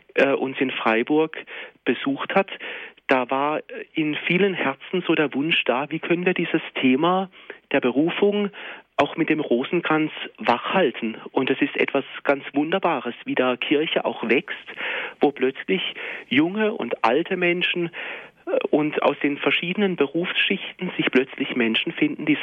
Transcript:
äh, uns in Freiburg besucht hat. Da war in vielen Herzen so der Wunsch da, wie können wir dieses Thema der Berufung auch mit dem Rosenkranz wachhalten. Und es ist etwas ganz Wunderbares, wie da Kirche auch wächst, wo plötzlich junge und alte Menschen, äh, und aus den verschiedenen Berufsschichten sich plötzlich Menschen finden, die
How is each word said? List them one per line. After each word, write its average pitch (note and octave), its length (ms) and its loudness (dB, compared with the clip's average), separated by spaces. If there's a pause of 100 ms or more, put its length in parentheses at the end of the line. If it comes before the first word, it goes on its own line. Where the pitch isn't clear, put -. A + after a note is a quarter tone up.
(140)
äh, C#3 180 4
uns C3 280 -2
in C3 120 2
Freiburg A#2+ 640 2 (480)
besucht - 500 -2
hat. F#3+ 160 2 (560)
Da B2+ 220 2
war C#3+ 320 0 (340)
in D3+ 200 0 (140)
vielen F#3 260 2
Herzen D#3 500 -4
so E3 120 2
der D3 180 0
Wunsch D3+ 300 0
da, C3 260 0
wie D#3 80 -6
können E3+ 280 0
wir F#3 80 2
dieses E3 280 -2 (180)
Thema E3+ 480 4 (440)
der C#3 80 2
Berufung F3 680 2 (460)
auch - 200 0
mit D#3+ 120 0
dem D#3 120 0
Rosenkranz D#3 720 0 (260)
wachhalten. A#2 800 0 (160)
Und C3+ 180 0
es C3 100 0
ist - 160 0
etwas C3 280 0 (180)
ganz C#3 300 0
Wunderbares, D3+ 600 0 (100)
wie C3+ 100 -4
da B2+ 220 4
Kirche - 480 0
auch - 240 -4
wächst, A#2+ 260 2 (640)
wo C#3+ 120 4
plötzlich C3+ 500 -2 (460)
junge F#3+ 440 2
und - 320 -4
alte D#3 320 2
Menschen, F3 540 0 (560)
äh, F4 120 0 (120)
und D3+ 320 2
aus C#3+ 220 4
den C#3+ 140 0
verschiedenen F#3 580 0
Berufsschichten - 1000 -2
sich - 140 0
plötzlich - 460 0
Menschen A2+ 360 0
finden, D3 340 -2
die D3+ 160 2